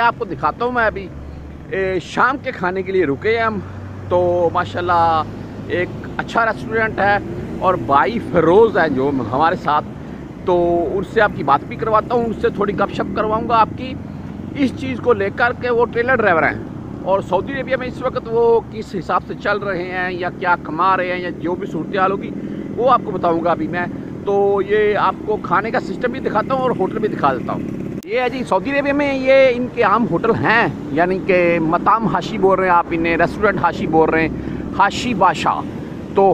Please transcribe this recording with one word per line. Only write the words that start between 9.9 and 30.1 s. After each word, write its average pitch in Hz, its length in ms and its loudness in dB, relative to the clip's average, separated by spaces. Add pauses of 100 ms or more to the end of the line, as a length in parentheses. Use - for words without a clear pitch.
तो 175 80 2 (420)
उनसे 202 240 0
आपकी 196 240 2
बात 139 200 2
भी 233 120 -10
करवाता 214 380 0
हूँ, 233 100 2
उनसे 226 260 0
थोड़ी 202 240 -2
गपशप - 420 -2
करवाऊँगा 220 400 0
आपकी 240 400 0 (600)
इस 269 200 0
चीज़ 262 240 -6
को 240 140 2
लेकर 208 400 0
के। 247 160 -4
वो 233 160 4
ट्रेलर 240 300 0
driver 180 280 4
हैं - 600 -4
और 190 200 2
Saudi 190 280 -2
Arabia 262 240 -2
में 247 100 -4
इस - 160 -8
वक्त 254 260 -4
वो 233 160 2 (280)
किस 214 220 -10
हिसाब 180 300 -2
से 170 120 -10
चल 202 240 -2
रहे 190 240 -4
हैं 185 280 -4
या 175 200 -4
क्या 180 300 0
कमा 165 320 2
रहे 180 160 0
हैं 180 100 -2
या 180 180 -4
जो 165 160 -2
भी 185 120 -6
सूरत 160 320 -6
हाल 190 120 2
होगी, 196 200 -6 (420)
वो 226 160 0
आपको 233 240 2
बताऊँगा 170 400 0
अभी 156 160 -2
मैं। 175 200 -4 (360)
तो 202 380 2
ये 208 340 2
आपको 185 460 0
खाने 196 280 0
का 220 120 0
सिस्टम 240 300 -4
भी 262 100 -6
दिखाता 214 320 0
हूँ 262 80 0
और 247 160 2
hotel 185 200 0
भी 214 100 0
दिखा - 260 0
देता 110 180 -4
हूँ। - 540 -6
ये 220 140 0
है 254 100 0
जी 254 160 -4
Saudi 190 240 0
Arabia 277 240 0
में, 285 200 0
ये 262 360 6
इनके 240 340 -2
आम 214 220 4
hotel 190 280 2